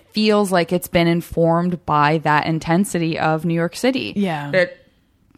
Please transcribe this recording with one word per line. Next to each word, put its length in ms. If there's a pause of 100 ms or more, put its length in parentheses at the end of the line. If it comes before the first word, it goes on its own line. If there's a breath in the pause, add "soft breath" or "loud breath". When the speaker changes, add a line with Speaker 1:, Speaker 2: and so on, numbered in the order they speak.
(120)
Speaker 1:
feels 400
like 200
it's 160
been 200
informed 800
by 320
that 260
intensity 720
of 280
New 100
York 200
City. 400
Speaker 2:
Yeah. 360
Speaker 1:
That, 260 (600)